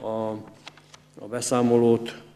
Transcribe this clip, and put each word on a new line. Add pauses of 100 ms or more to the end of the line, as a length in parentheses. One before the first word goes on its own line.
a, (880)
a
beszámolót (140)